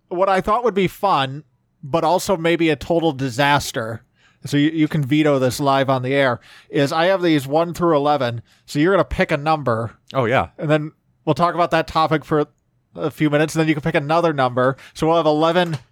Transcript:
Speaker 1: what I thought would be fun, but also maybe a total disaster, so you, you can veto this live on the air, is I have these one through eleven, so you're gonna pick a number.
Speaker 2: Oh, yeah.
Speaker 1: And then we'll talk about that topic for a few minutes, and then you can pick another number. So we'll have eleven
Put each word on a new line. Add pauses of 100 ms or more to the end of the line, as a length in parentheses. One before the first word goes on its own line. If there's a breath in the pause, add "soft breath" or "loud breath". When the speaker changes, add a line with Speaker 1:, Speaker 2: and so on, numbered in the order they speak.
Speaker 1:
what
I
thought
would
be
fun, (400)
but
also
maybe
a
total
disaster, (420 soft breath)
so
you,
you
can
veto
this
live
on
the
air, (300 loud breath)
is
I
have
these
one
through
eleven, (240 soft breath)
so
you're
gonna
pick
a
number. (180)
Speaker 2:
Oh,
yeah.
Speaker 1:
And
then (320)
we'll
talk
about
that
topic
for (480)
a
few
minutes,
and
then
you
can
pick
another
number. (200 loud breath)
So
we'll
have
eleven (140)